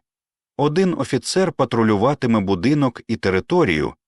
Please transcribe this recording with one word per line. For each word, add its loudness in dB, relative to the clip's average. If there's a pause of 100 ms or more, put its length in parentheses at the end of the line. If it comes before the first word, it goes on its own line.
(580)
Один 0
офіцер -2
патрулюватиме 0
будинок 0
і -4
територію, 0 (140)